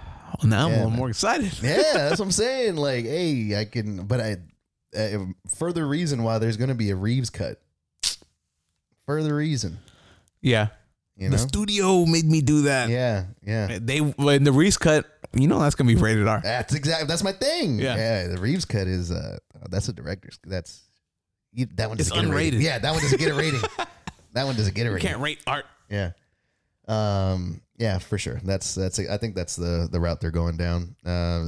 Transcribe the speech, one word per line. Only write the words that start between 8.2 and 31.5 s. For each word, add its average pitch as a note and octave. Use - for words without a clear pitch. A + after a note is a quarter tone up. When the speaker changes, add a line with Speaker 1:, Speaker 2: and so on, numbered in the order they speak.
Speaker 2:
Further D3+
reason. C3+
Speaker 1:
Yeah. A2+
Speaker 2:
You F#2+
Speaker 1:
The C3+
Speaker 2:
know? A2+
Speaker 1:
studio F#3+
made E3
me D#3+
do D3
that. C3+
Speaker 2:
Yeah, A#2
yeah. G#2
Speaker 1:
They, C3
when C#3+
the C#3+
Reeves E3
cut, D3+
you C3
know -
that's D3+
gonna C3
be A2+
rated G#2+
R. G#2+
Speaker 2:
That's A#2+
exact-, D#3
that's E3
my G3
thing. B3+
Speaker 1:
Yeah. B2+
Speaker 2:
Yeah, A2
the F2+
Reeves D3+
cut G2
is, F2+
uh, D2+
that's F2+
a A2+
director's, F2
that's, F2+
you, B2
that G#2+
one A2
Speaker 1:
It's -
Speaker 2:
doesn't -
get -
a -
rating. D3
Speaker 1:
unrated. -
Speaker 2:
Yeah, C#3+
that C#3
one D#3+
doesn't C3+
get D#3
a D3
rating. D3+
Speaker 1:
<laughs> -
Speaker 2:
That C3
one C3+
doesn't G2
get A2
a A#2+
Speaker 1:
You G2+
Speaker 2:
rating. C3+
Speaker 1:
can't B2+
rate D3
art. C#3+
Speaker 2:
Yeah. G2
Um, G2
yeah, G#2+
for -
sure. -
That's, F#2+
that's, F#2+
I G2+
think G#2+
that's F2+
the, E2+
the F2
route E2+
they're E2
going E2+
down, F2
uh, F2